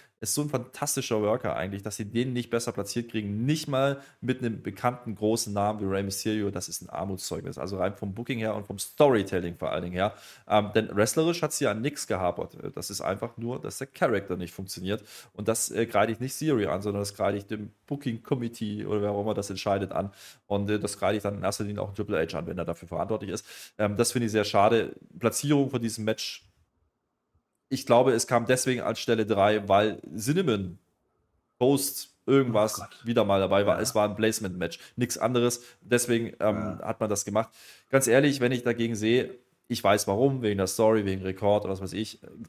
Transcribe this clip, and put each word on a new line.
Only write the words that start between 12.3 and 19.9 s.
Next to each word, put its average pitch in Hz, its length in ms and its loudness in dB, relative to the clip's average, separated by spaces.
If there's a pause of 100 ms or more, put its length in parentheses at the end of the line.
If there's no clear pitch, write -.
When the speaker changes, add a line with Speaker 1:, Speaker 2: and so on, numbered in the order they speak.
Speaker 1:
Äh, - 160 -12
das - 180 -10
ist 98 120 -8
einfach 98 360 -4
nur, 117 240 -6
dass 107 160 -10
der 135 100 -8
Charakter 98 500 0
nicht 90 160 -8
funktioniert. 95 500 -6 (300)
Und 104 140 -6
das, 110 220 2
äh, 113 160 0
kreide 110 260 4
ich 107 80 -6
nicht 127 200 -6
Theory 139 260 2
an, 92 160 -2
sondern 101 220 -2
das 101 100 -8
kreide 104 240 0
ich 101 80 -10
dem 107 240 -8 (160)
Booking 131 380 -6
Committee 113 640 -4
oder 101 180 -2
wer 104 80 0
auch 101 100 -2
immer 107 140 -2
das 101 160 -4
entscheidet 98 400 -2